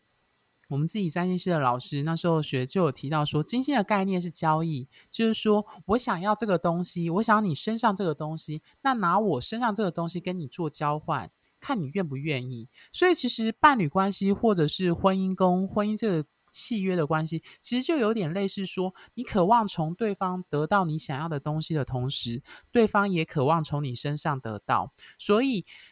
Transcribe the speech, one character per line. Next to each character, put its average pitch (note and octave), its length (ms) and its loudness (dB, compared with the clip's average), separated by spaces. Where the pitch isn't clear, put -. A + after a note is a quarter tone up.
我 C#3 80 -2
们 D3+ 100 0
自 F#3+ 100 -6
己 F#3+ 120 -2
占 F3 180 -2
星 F#3 100 -2
师 F3+ 120 -4
的 E3 100 2
老 B2 180 2
师 C#3+ 260 -4
那 D#3+ 120 0
时 D#3+ 100 -4
候 E3 160 2
学 C3 240 -2
就 F#3 180 0
有 D#3 60 2
提 C3 200 -8
到 D3+ 160 0
说， D3+ 180 -2
金 A#3+ 180 -2
星 C#4+ 140 0
的 A3 80 2
概 F#3+ 220 0
念 F#3+ 160 0
是 F3+ 80 -8
交 D#3+ 340 0
易， D#3 240 -4
就 A3+ 180 0
是 A3+ 60 2
说 G#3+ 320 2
我 G#3 100 2
想 G3 240 0
要 G#3 120 2
这 G#3+ 140 -2
个 F#3 100 2
东 E3+ 240 0
西， E3+ 280 -2
我 F3 120 2
想 A3+ 140 6
要 G#3+ 60 4
你 G3 120 0
身 A3 240 -2
上 A3 160 2
这 G3 120 -2
个 D#3 100 0
东 D#3 220 -8
西， D#3 240 -8
那 C4 100 2
拿 F#3+ 260 2
我 F3+ 220 0
身 A3+ 180 -4
上 A#3 160 0
这 A3 80 0
个 F3+ 80 0
东 E3+ 160 -4
西 F3 140 -6
跟 F#3 180 -6
你 D3+ 80 -8
做 D#3+ 220 -4
交 D3 280 -2
换， D3 320 -4
看 C#4 180 -4
你 C#3+ 180 -4
愿 F#3+ 120 0
不 C3+ 80 -6
愿 C3+ 340 -4
意。 A#2 200 -12
所 - 120 4
以 F4+ 80 6
其 - 140 2
实 A3 240 0
伴 C#4+ 260 4
侣 E3 120 2
关 F#3+ 200 2
系 G3 220 0
或 G3+ 240 2
者 E3+ 100 4
是 F3 280 0
婚 F#3+ 240 4
姻 F#3 180 0
宫、 F#3 320 2
婚 G#3 180 0
姻 G#3+ 120 -2
这 A3 120 0
个 D#3+ 200 -2
契 - 280 0
约 F#3 160 0
的 D3+ 100 2
关 D#3 180 0
系， D#3+ 160 -4
其 - 160 -2
实 B3+ 40 2
就 D#4+ 140 0
有 A3+ 180 2
点 F3 200 -2
类 G3 120 0
似 G3 200 -4
说， F#3 280 -4
你 A#3+ 100 -10
渴 F#3+ 220 2
望 A3+ 200 6
从 E3 300 -4
对 G#3+ 180 -2
方 F#3 360 -4
得 D3+ 180 0
到 G3+ 160 4
你 D#3 160 -2
想 C#3 180 -6
要 D#3+ 120 -6
的 D3+ 100 -4
东 D3+ 220 -4
西 D#3+ 120 -4
的 C#3+ 120 0
同 B2+ 260 -4
时， A#2+ 320 -4
对 A#3 120 6
方 G3+ 240 2
也 E3+ 140 0
渴 D3 220 0
望 D#3+ 180 2
从 D3 180 -4
你 C3 140 -6
身 D3 220 -4
上 D3 240 -2
得 A2 180 -6
到。 G#2+ 320 -2
所 G#3 240 2
以 C4 240 -2